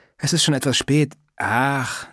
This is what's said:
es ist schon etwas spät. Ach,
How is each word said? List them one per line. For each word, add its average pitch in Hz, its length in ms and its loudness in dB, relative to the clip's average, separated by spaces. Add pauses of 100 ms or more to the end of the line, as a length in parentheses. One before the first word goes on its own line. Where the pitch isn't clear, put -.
(180)
es - 160 -2
ist 160 100 2
schon 151 100 2
etwas 127 240 0
spät. 147 380 2 (220)
Ach, 123 760 -2